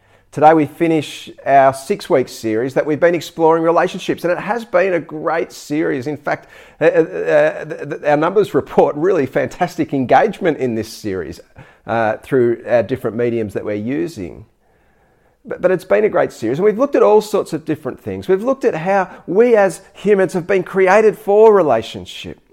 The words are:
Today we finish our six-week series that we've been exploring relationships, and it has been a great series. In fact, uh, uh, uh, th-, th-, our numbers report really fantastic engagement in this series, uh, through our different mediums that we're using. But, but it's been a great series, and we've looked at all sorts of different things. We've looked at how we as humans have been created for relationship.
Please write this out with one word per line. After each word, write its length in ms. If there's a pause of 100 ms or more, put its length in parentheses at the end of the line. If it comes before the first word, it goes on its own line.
(320)
Today 240
we 100
finish 640 (160)
our 260
six-week 560
series 460
that 140
we've 120
been 140
exploring 480
relationships, 640
and 100
it 60
has 260
been 300
a 40
great 520
series. 560
In 100
fact, 320 (320)
uh, 40
uh, 20
uh, 800
th-, 240
th-, 160
our 120
numbers 380
report 400
really 320
fantastic 640
engagement 640
in 160
this 180
series, 480 (460)
uh, 320
through 480
our 160
different 340
mediums 380
that 100
we're 120
using. 720 (960)
But, 160
but 100
it's 140
been 180
a 60
great 240
series, 260
and 60
we've 120
looked 180
at 80
all 180
sorts 320
of 100
different 380
things. 260
We've 160
looked 220
at 100
how 520
we 280
as 260 (120)
humans 400
have 120
been 160
created 560
for 360
relationship. 880 (120)